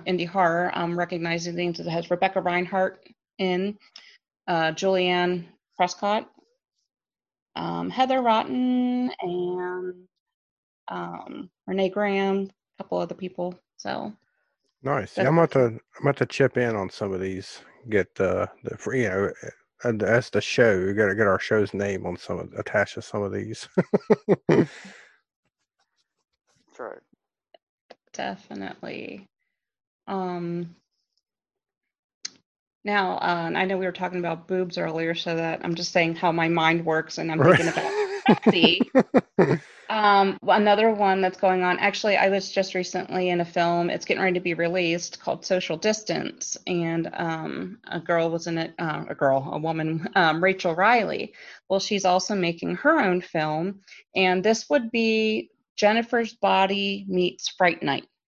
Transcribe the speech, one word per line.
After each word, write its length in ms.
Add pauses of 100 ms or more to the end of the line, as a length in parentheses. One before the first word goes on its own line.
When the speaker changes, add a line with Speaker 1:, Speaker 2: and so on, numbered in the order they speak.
Speaker 1:
indie 200
horror, 480
um, 240
recognizing 560
things, 260
it 60
has 240
Rebecca 300
Reinhardt 640 (340)
in, 380 (720)
uh, 240
Julianne 720 (320)
Prescott, 540 (1300)
um, 340
Heather 320
Rotten, 880 (100)
and, 760 (920)
um, 640 (160)
Renee 240
Graham, 600 (280)
a 40
couple 160
other 160
people. 400 (220)
So 360 (720)
Speaker 2:
Nice. 340
Speaker 1:
that's 80
Speaker 2:
Yeah, 40
I'm 100
about 140
Speaker 1:
cool. 0
Speaker 2:
to, 140
I'm 140 (200)
about 180
to 80
chip 300
in 180
on 160
some 220
of 80
these. 400 (280)
Get, 200 (120)
uh, 260 (180)
the 140
free, 240
you 60
know, 240 (520)
uh, 120
that's 340
the 100
show. 460
We 80
gotta 220
get 100
our 140
show's 340
name 320
on 100
some 220
of, 160
attached 400
to 80
some 200
of 100
these. 360 (800)
<laughs> 200 (2000)
Speaker 3:
That's 140
right. 180 (1120)
Speaker 1:
Definitely. 1120 (800)
Um, 680 (2000)
now, 340
uh, 280
and 120
I 60
know 140
we 80
were 60
talking 260
about 300
boobs 300
earlier, 360
so 220
that 280
I'm 100
just 180
saying 240
how 160
my 160
mind 360
works, 340
and 120
I'm 100
Speaker 2:
Right. 180
Speaker 1:
thinking 100
about 240 (360)
sexy. 640
Speaker 2:
<laughs> 80 (880)
Speaker 1:
Um, 500 (100)
another 420
one 300
that's 180
going 240
on. 160
Actually, 380
I 140
was 200
just 240
recently 540
in 140
a 20
film. 460
It's 160
getting 160
ready 120
to 60
be 140
released, 680
called 240
Social 320
Distance, 800 (100)
and, 460
um, 680 (100)
a 120
girl 300
was 160
in 100
it. 220
Uh, 320
a 40
girl, 380
a 60
woman, 560
um, 280
Rachel 320
Riley. 600 (340)
Well, 120
she's 260
also 280
making 420
her 240
own 200
film, 600 (360)
and 260
this 280
would 200
be 600 (260)
Jennifer's 600
Body 720
meets 440
Fright 320
Night, 240 (220)